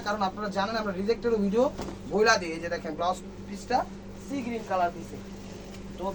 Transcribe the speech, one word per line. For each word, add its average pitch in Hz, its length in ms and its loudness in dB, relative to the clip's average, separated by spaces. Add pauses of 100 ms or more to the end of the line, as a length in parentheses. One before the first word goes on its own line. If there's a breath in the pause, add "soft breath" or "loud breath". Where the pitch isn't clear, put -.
কারণ 220 220 0
আপনারা 208 280 -4
জানেন 208 260 2
আমরা 196 180 -2
রিজেক্টেরও 226 460 4
ভিডিও 226 180 6 (460)
বইলা 220 300 8
দিই। 170 160 -4
এই 160 80 -6
যে 170 100 -2
দেখেন, 160 240 -4
ব্লাউজ 180 200 2 (300)
পিসটা 233 300 0 (460)
সি 277 120 -6 (100)
গ্রিন 233 240 -4
কালার 180 260 4
দিছে। 165 200 -8 (800)
তো 175 60 -8 (120)